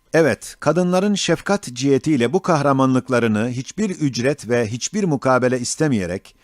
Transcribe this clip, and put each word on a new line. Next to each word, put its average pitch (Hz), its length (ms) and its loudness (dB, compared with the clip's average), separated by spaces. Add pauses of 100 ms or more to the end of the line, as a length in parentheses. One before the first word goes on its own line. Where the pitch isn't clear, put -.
(120)
Evet, 151 480 0
kadınların 180 540 2
şefkat 190 500 -2
cihetiyle 127 680 0
bu 190 100 0
kahramanlıklarını 127 1080 2
hiçbir 135 420 -6
ücret 135 580 -2
ve 120 180 0
hiçbir 127 380 -4
mukabele 127 560 2
istemeyerek, 107 840 -4